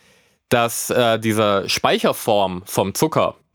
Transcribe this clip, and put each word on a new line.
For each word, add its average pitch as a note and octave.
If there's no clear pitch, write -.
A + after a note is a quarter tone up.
dass, A#2
äh, A2+
diese G#2
Speicherform G#2+
vom G2
Zucker, C3+